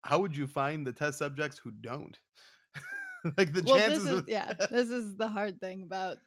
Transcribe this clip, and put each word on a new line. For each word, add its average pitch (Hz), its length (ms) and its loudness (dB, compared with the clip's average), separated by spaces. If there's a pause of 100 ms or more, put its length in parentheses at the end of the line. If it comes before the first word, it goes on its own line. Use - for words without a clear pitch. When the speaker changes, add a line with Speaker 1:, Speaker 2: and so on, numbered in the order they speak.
Speaker 1:
how 151 180 4
would 170 160 0
you 143 100 -2
find 143 400 0
the - 60 -2
test 147 260 -2
subjects 143 400 -4
who 120 120 -12
don't? 113 480 -10 (560)
<laughs> 740 640 -6
Like, 170 160 4
the 180 80 2
Speaker 2:
Well, 262 140 8
this 214 100 8
Speaker 1:
chances 208 200 2
Speaker 2:
is, 185 120 2
Speaker 1:
of - 100 -4
<laughs> - 0 -
Speaker 2:
yeah, 220 240 -2 (180)
this 240 200 2
is 214 260 -4
the 220 120 -2
hard 208 320 -4
thing 190 240 -8
about 185 320 -4 (100)